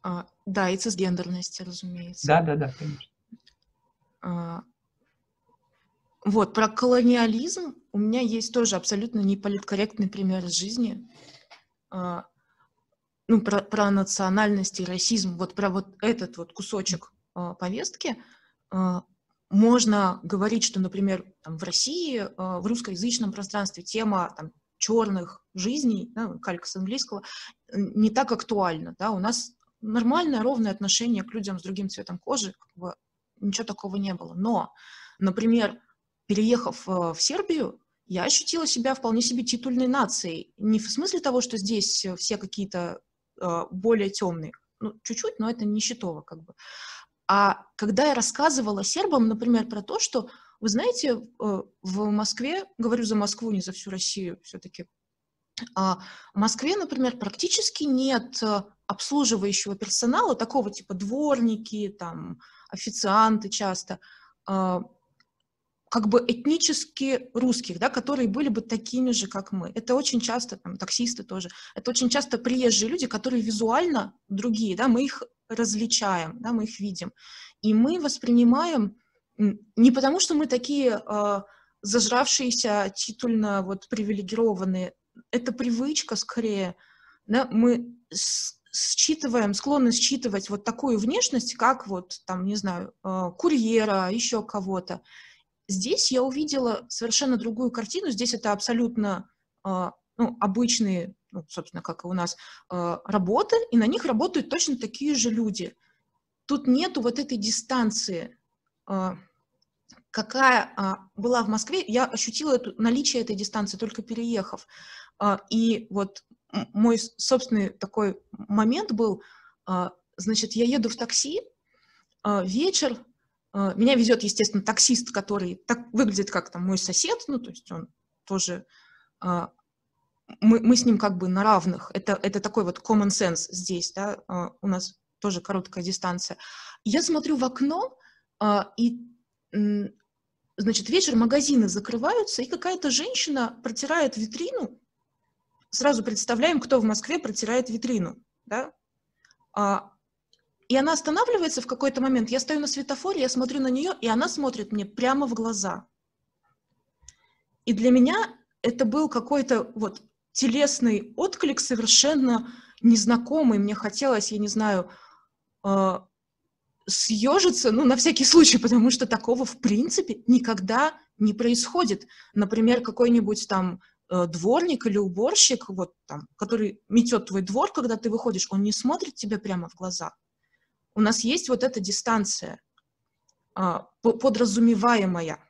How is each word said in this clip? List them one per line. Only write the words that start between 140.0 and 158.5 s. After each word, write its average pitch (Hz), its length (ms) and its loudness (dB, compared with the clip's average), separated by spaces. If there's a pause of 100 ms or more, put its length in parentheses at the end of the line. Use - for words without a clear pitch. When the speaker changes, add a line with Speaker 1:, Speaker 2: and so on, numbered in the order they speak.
Speaker 1:
значит, 208 320 -2
вечер, 311 280 2
магазины 240 520 4
закрываются, 240 760 -2
и 262 40 -8
какая-то 349 440 -4
женщина 285 720 -2
протирает 277 540 0
витрину. 302 640 -6 (920)
Сразу 254 320 2
представляем, 240 580 0
кто 262 200 2
в 214 40 2
Москве 220 340 0
протирает 240 520 -2
витрину, 220 460 -4 (300)
да? 254 260 -6 (800)
А, 202 380 -2 (800)
и 254 80 4
она 294 160 4
останавливается 330 680 0
в - 60 -10
какой-то 269 340 -2
момент, 254 300 2
я 262 100 0
стою 302 200 -2
на 294 60 -4
светофоре, 285 540 -4
я 254 80 0
смотрю 254 320 -2
на 262 80 0
неё, 277 320 -2
и 233 60 -2
она 233 220 2
смотрит 247 440 -4
мне 202 120 -2
прямо 262 420 0
в 233 80 -2
глаза. 220 520 -4 (1800)
И 233 80 2
для 226 180 4
меня 254 240 6 (460)